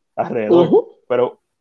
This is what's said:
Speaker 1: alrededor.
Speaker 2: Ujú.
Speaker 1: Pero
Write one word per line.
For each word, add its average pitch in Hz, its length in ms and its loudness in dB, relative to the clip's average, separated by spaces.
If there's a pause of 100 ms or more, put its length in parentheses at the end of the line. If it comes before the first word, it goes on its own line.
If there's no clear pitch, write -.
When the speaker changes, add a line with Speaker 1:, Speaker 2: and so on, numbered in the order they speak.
(160)
Speaker 1:
alrededor. 123 600 0
Speaker 2:
Ujú. - 200 -2 (120)
Speaker 1:
Pero 123 340 -4 (200)